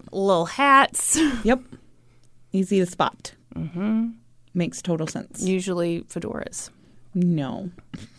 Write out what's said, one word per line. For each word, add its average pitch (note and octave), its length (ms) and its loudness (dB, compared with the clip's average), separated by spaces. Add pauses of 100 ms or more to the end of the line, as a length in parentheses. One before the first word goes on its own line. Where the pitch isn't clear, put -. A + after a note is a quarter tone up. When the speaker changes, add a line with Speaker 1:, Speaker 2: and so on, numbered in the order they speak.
(120)
Speaker 1:
little F#3+ 340 2
hats. C#4 720 4 (120)
<laughs> A#3 120 -4
Speaker 2:
Yep. B3 180 2 (880)
Easy F#3+ 280 2
to F#3 80 4
spot. - 460 -4 (220)
Speaker 1:
Mm-hmm. G3+ 520 -2 (480)
Speaker 2:
Makes F3 260 -2
total D#3+ 260 -2
sense. - 360 -8
Speaker 1:
Usually F3+ 680 -2
fedoras. - 600 -10 (440)
Speaker 2:
No. F3 560 -2 (500)